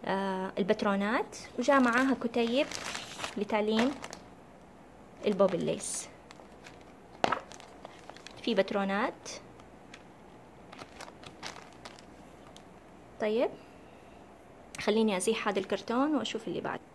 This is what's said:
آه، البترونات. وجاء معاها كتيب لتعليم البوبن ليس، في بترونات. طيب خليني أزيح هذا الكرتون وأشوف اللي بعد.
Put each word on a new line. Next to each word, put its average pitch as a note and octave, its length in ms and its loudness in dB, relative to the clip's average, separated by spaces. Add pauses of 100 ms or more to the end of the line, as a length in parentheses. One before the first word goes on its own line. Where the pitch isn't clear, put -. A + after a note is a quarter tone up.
آه، F#3+ 540 0
البترونات. G#3+ 760 2 (220)
وجاء C#4 220 8
معاها B3 440 6
كتيب A#3+ 420 2 (720)
لتعليم A3 540 4 (1400)
البوبن F#3+ 320 4
ليس، E3+ 500 -2 (2250)
في A#3 120 0
بترونات. G3 760 0 (4000)
طيب A3+ 300 2 (1300)
خليني G#3+ 360 4
أزيح A3 320 2
هذا G3 100 4
الكرتون A#3+ 580 0
وأشوف A3 320 -2
اللي E3+ 120 -2
بعد. - 200 -4 (140)